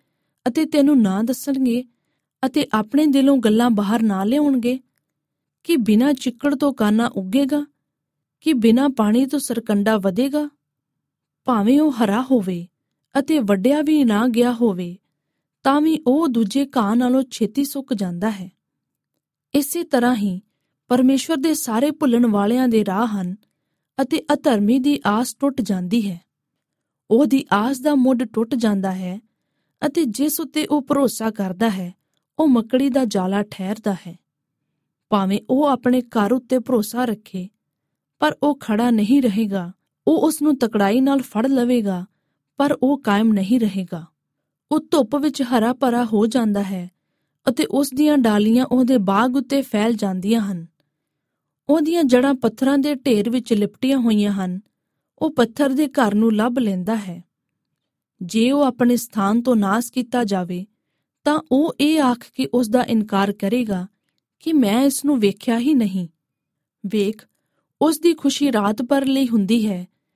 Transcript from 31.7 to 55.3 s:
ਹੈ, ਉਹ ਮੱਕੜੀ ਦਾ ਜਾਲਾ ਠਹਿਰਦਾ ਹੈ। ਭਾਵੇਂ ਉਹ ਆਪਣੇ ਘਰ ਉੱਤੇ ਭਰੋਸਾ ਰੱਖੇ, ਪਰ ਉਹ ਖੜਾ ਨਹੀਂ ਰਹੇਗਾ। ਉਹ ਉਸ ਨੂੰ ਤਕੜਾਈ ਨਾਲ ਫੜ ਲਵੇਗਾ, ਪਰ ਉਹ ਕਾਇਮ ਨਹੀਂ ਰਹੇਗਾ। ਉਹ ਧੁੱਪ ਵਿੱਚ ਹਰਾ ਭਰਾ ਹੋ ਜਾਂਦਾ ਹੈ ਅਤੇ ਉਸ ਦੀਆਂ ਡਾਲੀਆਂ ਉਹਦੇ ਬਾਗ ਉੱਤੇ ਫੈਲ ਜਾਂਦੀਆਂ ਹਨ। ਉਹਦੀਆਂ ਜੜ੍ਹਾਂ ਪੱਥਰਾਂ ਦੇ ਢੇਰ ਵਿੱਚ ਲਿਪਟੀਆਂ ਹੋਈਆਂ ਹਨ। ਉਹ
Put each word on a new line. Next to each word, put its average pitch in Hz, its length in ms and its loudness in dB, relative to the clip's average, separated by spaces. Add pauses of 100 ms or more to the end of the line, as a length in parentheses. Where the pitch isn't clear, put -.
ਹੈ, 185 240 -8 (440)
ਉਹ 311 100 2
ਮੱਕੜੀ 254 400 2
ਦਾ 262 160 0
ਜਾਲਾ 196 380 -2
ਠਹਿਰਦਾ 202 520 -6
ਹੈ। 175 240 -14 (880)
ਭਾਵੇਂ 196 320 0 (100)
ਉਹ 269 140 2
ਆਪਣੇ 254 380 0
ਘਰ 214 300 -2
ਉੱਤੇ 254 260 0
ਭਰੋਸਾ 240 460 -2
ਰੱਖੇ, 202 440 -8 (720)
ਪਰ 302 240 0
ਉਹ 285 180 0
ਖੜਾ 226 300 0
ਨਹੀਂ 226 320 2
ਰਹੇਗਾ। 196 500 -2 (340)
ਉਹ 220 140 4
ਉਸ 302 220 0
ਨੂੰ 294 160 2
ਤਕੜਾਈ 214 420 2
ਨਾਲ 269 220 2
ਫੜ 226 240 -2
ਲਵੇਗਾ, 240 600 0 (500)
ਪਰ 285 260 0
ਉਹ 269 160 2
ਕਾਇਮ 220 340 2
ਨਹੀਂ 202 280 0
ਰਹੇਗਾ। 185 460 -4 (640)
ਉਹ 311 80 0 (100)
ਧੁੱਪ 285 260 0
ਵਿੱਚ 285 260 -2
ਹਰਾ 240 300 0
ਭਰਾ 247 320 -2
ਹੋ 220 220 0
ਜਾਂਦਾ 220 360 -2
ਹੈ 185 280 -8 (580)
ਅਤੇ 262 160 -2
ਉਸ 277 300 -2
ਦੀਆਂ 294 240 2
ਡਾਲੀਆਂ 226 480 2
ਉਹਦੇ 254 320 2
ਬਾਗ 208 380 0
ਉੱਤੇ 277 260 -2
ਫੈਲ 226 300 -2
ਜਾਂਦੀਆਂ 208 480 -2
ਹਨ। 185 260 -6 (1040)
ਉਹਦੀਆਂ 320 360 2
ਜੜ੍ਹਾਂ 254 300 4
ਪੱਥਰਾਂ 262 440 0
ਦੇ 294 160 0
ਢੇਰ 233 360 0
ਵਿੱਚ 240 220 -4
ਲਿਪਟੀਆਂ 220 460 0
ਹੋਈਆਂ 214 340 2
ਹਨ। 190 280 -6 (580)
ਉਹ 311 120 -2